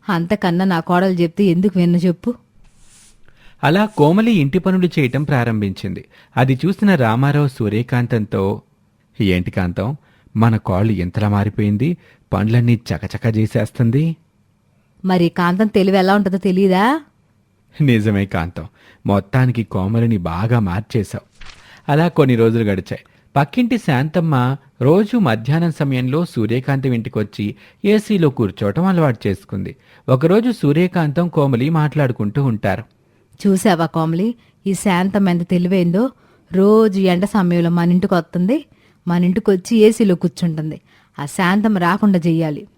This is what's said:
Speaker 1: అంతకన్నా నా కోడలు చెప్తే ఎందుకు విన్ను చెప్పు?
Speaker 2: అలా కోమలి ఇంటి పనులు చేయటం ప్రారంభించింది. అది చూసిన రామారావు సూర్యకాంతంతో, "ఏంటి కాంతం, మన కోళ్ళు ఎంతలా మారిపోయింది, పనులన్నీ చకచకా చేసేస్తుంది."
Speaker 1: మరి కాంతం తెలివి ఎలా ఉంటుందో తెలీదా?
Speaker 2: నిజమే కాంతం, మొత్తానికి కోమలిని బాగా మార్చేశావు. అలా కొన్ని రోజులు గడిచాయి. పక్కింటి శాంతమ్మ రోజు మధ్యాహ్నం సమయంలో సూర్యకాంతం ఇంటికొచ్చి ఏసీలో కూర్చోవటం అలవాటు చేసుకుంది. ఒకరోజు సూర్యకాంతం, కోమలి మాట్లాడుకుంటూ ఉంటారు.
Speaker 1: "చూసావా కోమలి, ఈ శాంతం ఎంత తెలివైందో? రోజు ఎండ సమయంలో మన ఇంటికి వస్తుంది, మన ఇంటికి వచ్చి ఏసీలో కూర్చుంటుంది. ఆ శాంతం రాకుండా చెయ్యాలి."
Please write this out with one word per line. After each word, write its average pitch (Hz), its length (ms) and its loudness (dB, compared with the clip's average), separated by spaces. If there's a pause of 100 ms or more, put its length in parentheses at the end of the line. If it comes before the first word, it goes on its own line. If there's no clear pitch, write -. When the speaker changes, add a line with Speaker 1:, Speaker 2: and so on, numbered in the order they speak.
Speaker 1:
అంతకన్నా 180 560 -2
నా 175 160 0
కోడలు 180 320 0
చెప్తే 170 320 0
ఎందుకు 185 340 2
విన్ను 175 200 2
చెప్పు? 180 360 -2 (1300)
Speaker 2:
అలా 185 220 2
కోమలి 202 460 2
ఇంటి 151 260 2
పనులు 185 300 2 (100)
చేయటం 143 260 0
ప్రారంభించింది. 107 800 -2 (320)
అది 131 300 2
చూసిన 196 280 2
రామారావు 135 540 2
సూర్యకాంతంతో, 110 1120 -2 (580)
"ఏంటి 90 300 0
కాంతం, 95 460 -4 (400)
మన 113 200 2
కోళ్ళు 104 360 -2
ఎంతలా 92 360 -2
మారిపోయింది, 104 680 -2 (360)
పనులన్నీ 117 420 2
చకచకా 104 560 -4
చేసేస్తుంది." 117 880 -2 (880)
Speaker 1:
మరి 180 240 2
కాంతం 185 380 0
తెలివి 196 320 2
ఎలా 185 160 4
ఉంటుందో 196 240 0
తెలీదా? 196 600 2 (800)
Speaker 2:
నిజమే 107 460 2
కాంతం, 85 400 -6 (400)
మొత్తానికి 117 580 0
కోమలిని 110 540 -2
బాగా 90 400 -2
మార్చేశావు. 104 680 -4 (680)
అలా 165 160 2
కొన్ని 135 280 2
రోజులు 113 280 2
గడిచాయి. 95 400 -4 (320)
పక్కింటి 226 420 0
శాంతమ్మ 139 800 -2 (240)
రోజు 190 360 2
మధ్యాహ్నం 151 560 0
సమయంలో 135 520 -2
సూర్యకాంతం 127 680 -2
ఇంటికొచ్చి 107 640 -4 (300)
ఏసీలో 202 460 2
కూర్చోవటం 107 540 -2
అలవాటు 156 440 0
చేసుకుంది. 95 480 -8 (320)
ఒకరోజు 175 420 2
సూర్యకాంతం, 170 800 0
కోమలి 139 420 0
మాట్లాడుకుంటూ 143 720 -2
ఉంటారు. 104 400 -2 (640)
Speaker 1:
"చూసావా 185 400 2
కోమలి, 165 480 -4 (320)
ఈ 196 80 -2
శాంతం 190 540 0
ఎంత 175 220 -2
తెలివైందో? 180 600 0 (420)
రోజు 202 480 4
ఎండ 185 240 2
సమయంలో 175 460 0
మన 175 200 0
ఇంటికి 180 240 0
వస్తుంది, 180 500 -2 (440)
మన 175 160 0
ఇంటికి 185 260 0
వచ్చి 196 260 0
ఏసీలో 214 380 4
కూర్చుంటుంది. 156 640 -4 (380)
ఆ 143 80 -8
శాంతం 202 500 0
రాకుండా 185 420 2
చెయ్యాలి." 160 600 -2